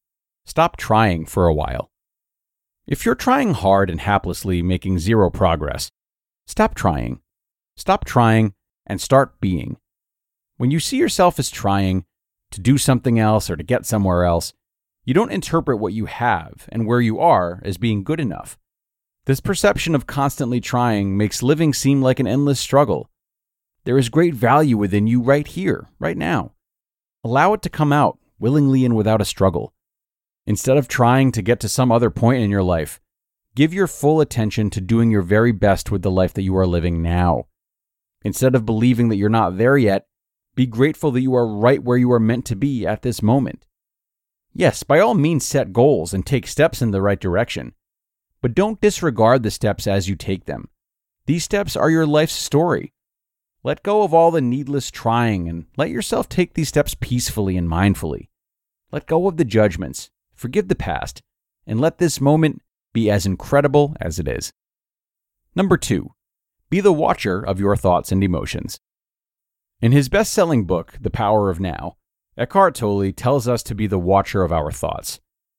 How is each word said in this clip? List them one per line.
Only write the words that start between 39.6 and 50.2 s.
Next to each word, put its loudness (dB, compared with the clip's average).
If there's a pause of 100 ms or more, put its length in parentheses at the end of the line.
yet, 2 (480)
be 0
grateful 2
that 0
you 0
are 2
right 2
where 2
you 2
are 4
meant 0
to -6
be -2
at -4
this -6
moment. 0 (840)
Yes, 0
by 2
all 4
means 0
set -2
goals 2
and -4
take -2
steps 0
in 0
the -2
right 0
direction, -4 (640)
but -2
don't 0
disregard 2
the -2
steps -4
as 0
you -4
take -8